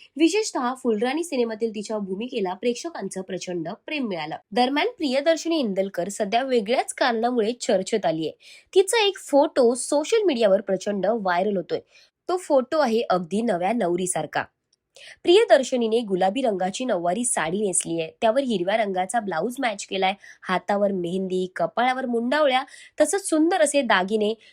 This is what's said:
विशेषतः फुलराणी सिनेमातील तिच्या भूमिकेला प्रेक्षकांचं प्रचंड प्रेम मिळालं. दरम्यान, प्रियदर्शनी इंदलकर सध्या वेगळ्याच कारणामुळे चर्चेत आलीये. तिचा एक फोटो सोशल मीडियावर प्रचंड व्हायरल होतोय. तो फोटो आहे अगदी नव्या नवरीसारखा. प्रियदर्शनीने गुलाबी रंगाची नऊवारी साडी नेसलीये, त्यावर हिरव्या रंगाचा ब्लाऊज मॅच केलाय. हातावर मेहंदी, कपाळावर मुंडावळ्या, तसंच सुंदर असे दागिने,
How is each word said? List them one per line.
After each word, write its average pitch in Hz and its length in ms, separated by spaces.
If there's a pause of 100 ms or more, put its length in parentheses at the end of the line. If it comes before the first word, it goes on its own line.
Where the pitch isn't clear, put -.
(160)
विशेषतः 320 580
फुलराणी 254 500
सिनेमातील 233 460
तिच्या 214 280
भूमिकेला 196 560
प्रेक्षकांचं 240 680
प्रचंड 175 460 (180)
प्रेम 285 200
मिळालं. 160 300 (160)
दरम्यान, 277 340
प्रियदर्शनी 320 720
इंदलकर 196 500
सध्या 220 340
वेगळ्याच 254 520
कारणामुळे 240 580
चर्चेत 190 540
आलीये. 160 240 (440)
तिचा 403 320
एक 381 120
फोटो 277 560
सोशल 302 480
मीडियावर 226 380
प्रचंड 196 460
व्हायरल 196 500
होतोय. 160 240 (480)
तो 359 80
फोटो 302 420
आहे 233 220 (100)
अगदी 185 320
नव्या 196 300
नवरीसारखा. 175 680 (800)
प्रियदर्शनीने 262 760
गुलाबी 196 420
रंगाची 190 420
नऊवारी 185 400
साडी 175 360
नेसलीये, 165 500 (100)
त्यावर 233 200
हिरव्या 208 360
रंगाचा 196 440
ब्लाऊज 202 380
मॅच 220 280
केलाय. 190 280 (280)
हातावर 202 500
मेहंदी, 185 640
कपाळावर 254 500
मुंडावळ्या, 254 580 (360)
तसंच 330 280
सुंदर 330 320
असे 285 220
दागिने, 214 520 (180)